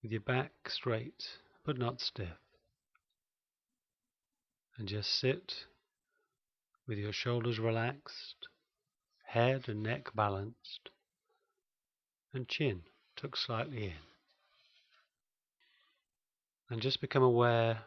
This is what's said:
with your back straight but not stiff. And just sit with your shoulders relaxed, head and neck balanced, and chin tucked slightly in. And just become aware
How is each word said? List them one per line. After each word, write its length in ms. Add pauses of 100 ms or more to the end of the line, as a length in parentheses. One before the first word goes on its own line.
with 100
your 100
back 300 (140)
straight 580 (380)
but 140
not 240
stiff. 380 (2500)
And 100
just 320
sit 320 (1400)
with 80
your 160
shoulders 460
relaxed, 880 (800)
head 420
and 140
neck 340
balanced, 720 (1400)
and 160
chin 320 (340)
tucked 220
slightly 480
in. 80 (2750)
And 100
just 220
become 200
aware 640